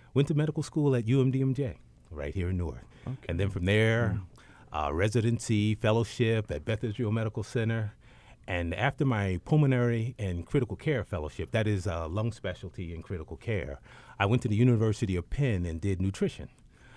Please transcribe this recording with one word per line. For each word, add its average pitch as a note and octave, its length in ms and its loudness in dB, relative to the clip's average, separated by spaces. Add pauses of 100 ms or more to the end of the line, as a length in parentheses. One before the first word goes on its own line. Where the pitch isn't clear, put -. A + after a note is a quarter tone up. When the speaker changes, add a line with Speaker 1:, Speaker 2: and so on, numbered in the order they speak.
(140)
Speaker 1:
went C#3+ 160 4
to E3 40 2
medical D3+ 300 0
school C#3+ 320 2
at A2 120 0
U C3+ 120 4
M C3 100 4
D C3 120 0
M C3 120 2
J A#2+ 240 -4 (320)
right D2 240 -6
here F2+ 160 -2
in F#2 80 0
Newark. E2+ 280 -4 (200)
Speaker 2:
Okay. C3 100 -6 (120)
Speaker 1:
And - 120 -2
then G2+ 100 2
from F#2 160 -4
there, A2 500 2
Speaker 2:
Mm. G#2 60 -4 (520)
Speaker 1:
uh, D2 200 -2
residency, A2 840 2
fellowship A2 760 0
at - 140 -6
Beth A2 200 -2
Israel A2 280 -2
Medical A2+ 320 -2
Center. A2+ 500 -2 (540)
And F2 260 -2
after C3+ 300 -2
my G2+ 400 2
pulmonary A#2+ 760 2
and F2+ 280 -4
critical A2+ 320 -2
care C#3 260 -2
fellowship, D#2 480 -6
that A2 160 2
is G2+ 200 0
a E2 200 -4
lung G#2+ 240 -2
specialty F2+ 600 -8
in D#2+ 80 -10
critical D#2+ 340 -10
care, C#2+ 460 -4 (360)
I G2+ 100 4
went A#2+ 160 4
to B2 40 -2
the G#2+ 80 2
University A2 640 4
of E2+ 120 -4
Penn G#2+ 360 0
and E2 160 -4
did F#2+ 200 0
nutrition. G2 480 -2 (480)